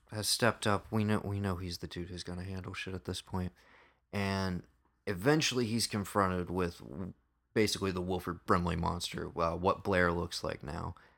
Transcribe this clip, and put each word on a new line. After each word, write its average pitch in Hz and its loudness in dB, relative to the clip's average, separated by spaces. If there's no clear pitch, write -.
has 107 -4
stepped - 2
up. 101 2
We 110 2
know, 107 2
we 101 -2
know 98 0
he's 90 -6
the 87 -8
dude 87 -8
who's 90 -10
gonna 90 -6
handle 95 -8
shit 95 -6
at 90 -8
this 95 -4
point. 90 -4
And 95 0
eventually 123 2
he's 110 0
confronted 92 0
with 87 -2
w-, 82 -10
basically 98 2
the 92 -2
Wilford 90 -4
Brimley 87 4
monster, 82 -2
uh, 82 2
what 87 2
Blair 90 4
looks 85 -2
like 80 -4
now. 85 -6